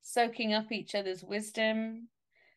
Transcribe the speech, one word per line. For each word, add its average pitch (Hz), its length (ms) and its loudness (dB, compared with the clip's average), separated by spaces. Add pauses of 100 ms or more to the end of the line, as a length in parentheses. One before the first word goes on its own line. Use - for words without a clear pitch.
soaking 226 520 2
up 214 160 0
each 208 240 -4
other's 185 300 -2
wisdom, 220 840 0 (460)